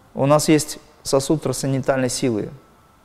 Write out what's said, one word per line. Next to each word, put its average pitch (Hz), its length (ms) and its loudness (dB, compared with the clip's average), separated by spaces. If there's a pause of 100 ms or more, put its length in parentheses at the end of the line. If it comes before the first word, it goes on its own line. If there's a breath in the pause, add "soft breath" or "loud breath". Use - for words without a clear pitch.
(140)
У 131 100 -2
нас 147 240 4
есть 151 300 2 (240)
сосуд 147 400 0
трансцендентальной 131 680 -2
силы. 120 420 -2 (540)